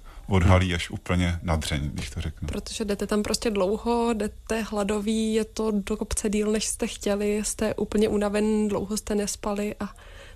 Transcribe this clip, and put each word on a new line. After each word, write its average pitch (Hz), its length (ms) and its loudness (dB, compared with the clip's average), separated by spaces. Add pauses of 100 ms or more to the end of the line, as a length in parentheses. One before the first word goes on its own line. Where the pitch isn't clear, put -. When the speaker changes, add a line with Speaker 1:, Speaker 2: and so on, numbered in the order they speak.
(260)
Speaker 1:
odhalí 92 480 6
až - 160 -4
úplně 90 520 0
na 82 140 0
dřeň, 73 360 -2
když - 180 -6
to - 100 -8
řeknu. - 280 -6
Speaker 2:
Protože - 360 -6
jdete 202 220 -2
tam 208 160 2
prostě 220 280 0
dlouho, 220 640 2
jdete 214 480 -2
hladoví, 214 720 0
je 220 100 2
to 220 260 -2
do 208 260 0
kopce - 340 -2
díl, 208 220 2
než 214 140 0
jste - 200 -2
chtěli, 208 580 0
jste - 300 0
úplně 214 340 2
unaven, 208 600 2
dlouho 202 280 -2
jste 214 180 -4
nespali 208 680 -2
a 202 140 -6 (420)